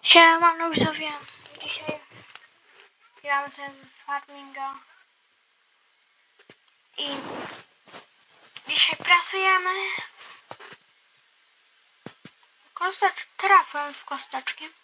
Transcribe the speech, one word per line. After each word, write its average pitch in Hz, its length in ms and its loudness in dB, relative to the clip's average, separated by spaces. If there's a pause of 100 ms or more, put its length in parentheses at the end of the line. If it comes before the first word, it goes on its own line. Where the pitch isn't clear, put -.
Siemano 330 640 6
widzowie, 311 420 0 (500)
dzisiaj 311 380 -10 (1200)
gramy 285 280 -2
sobie 277 200 -12
w 269 340 -20
farminga 277 720 -10 (2250)
i 294 100 -6 (1600)
dzisiaj - 280 2
pracujemy. 370 760 2 (3000)
Kostecz-, 381 520 -2 (100)
trafiłem 302 580 4
w - 100 -18
kosteczki. - 600 -8 (200)